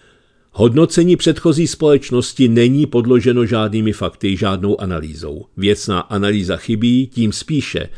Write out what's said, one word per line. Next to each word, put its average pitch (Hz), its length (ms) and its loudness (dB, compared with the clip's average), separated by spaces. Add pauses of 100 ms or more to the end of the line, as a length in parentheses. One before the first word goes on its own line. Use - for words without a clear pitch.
(500)
Hodnocení 160 680 2
předchozí 160 500 0
společnosti 131 840 0
není 123 380 4
podloženo 120 600 2
žádnými 107 460 -2
fakty, 98 440 -4
žádnou 98 440 -2
analýzou. 78 640 -8 (120)
Věcná 101 440 0
analýza 101 560 -2
chybí, 120 500 0
tím 113 260 -2
spíše, - 640 -6